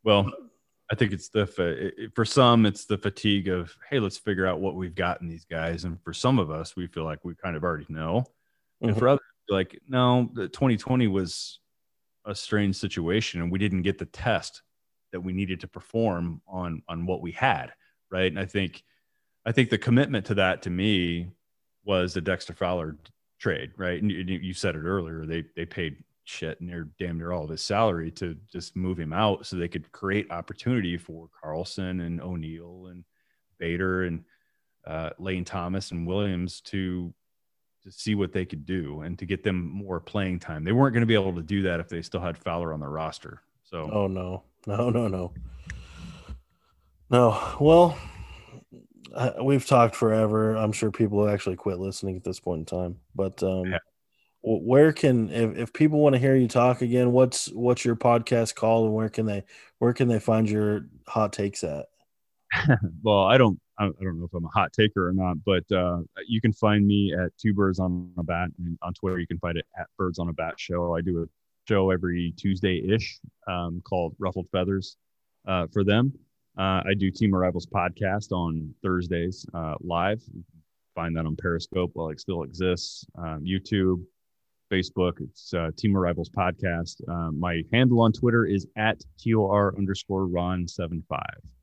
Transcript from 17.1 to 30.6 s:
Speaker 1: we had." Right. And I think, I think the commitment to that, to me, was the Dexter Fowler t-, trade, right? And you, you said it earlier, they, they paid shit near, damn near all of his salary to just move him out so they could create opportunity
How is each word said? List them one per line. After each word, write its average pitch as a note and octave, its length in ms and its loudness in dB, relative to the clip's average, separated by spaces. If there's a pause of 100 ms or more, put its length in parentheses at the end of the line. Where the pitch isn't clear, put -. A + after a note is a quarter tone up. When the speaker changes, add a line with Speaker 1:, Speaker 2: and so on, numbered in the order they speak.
Speaker 1:
we E2+ 120 -8
had." D#2+ 400 -2 (360)
Right. F#2 220 0
And F2+ 80 -8
I F#2+ 60 -4
think, F#2+ 360 -4 (640)
I A#2 60 -2
think B2 180 4
the A#2+ 80 2
commitment B2+ 500 2
to G#2+ 80 -2
that, F#2 260 2
to F#2 80 -8
me, F2+ 640 0 (520)
was F#2 300 0
the F#2 80 -4
Dexter F2 320 -4
Fowler F2 400 -4
t-, - 180 -20 (280)
trade, D2+ 360 -4
right? F2+ 260 -4
And G#2 80 0
you, F2 100 -4
you F#2 340 -6
said F2 240 -4
it D2+ 80 -8
earlier, E2 400 -4
they, E2 180 -6 (140)
they E2+ 80 -6
paid E2 380 -8 (220)
shit - 340 -10
near, E2+ 300 -10 (100)
damn E2+ 180 -6
near E2+ 140 -8
all E2 140 -6
of D2+ 40 -12
his D#2 120 -8
salary F#2 500 0
to E2+ 240 -8 (160)
just - 240 -14
move F#2 240 -4
him D#2 140 -6
out G#2 320 0
so F#2+ 100 -10
they F2 140 -4
could D#2+ 240 -10
create G2+ 360 -4
opportunity F2+ 680 -4